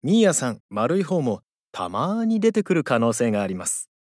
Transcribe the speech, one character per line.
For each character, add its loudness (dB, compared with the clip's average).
ミ 4
ー 6
ヤ 4
さ -2
ん、 -10
丸 0
い 0
方 -2
も、 -2
た -6
ま -2
ー -2
に 0
出 2
て 0
く -2
る 2
可 0
能 2
性 0
が 0
あ -4
り -4
ま -8
す。 -8